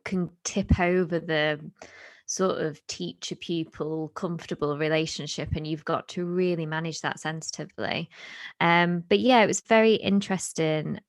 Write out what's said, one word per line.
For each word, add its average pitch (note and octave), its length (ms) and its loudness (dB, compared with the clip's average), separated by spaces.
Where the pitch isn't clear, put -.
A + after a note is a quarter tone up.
can F3+ 260 -2
tip - 380 0
over F3 400 2
the D#3 400 0
sort - 300 0
of D#3 280 -6
teacher-pupil D#3+ 1200 -6
comfortable D#3+ 680 -4
relationship, D#3 800 -2
and D#3 100 -6
you've D3+ 200 -6
got - 240 -2
to F3 160 -4
really F3 400 0
manage D#3+ 340 -4
that - 180 -4
sensitively. - 920 -6
Um, F3 480 4
but G#3 120 4
yeah, A#3+ 220 8
it G3 40 8
was - 160 -2
very A3 320 6
interesting D#3+ 1160 0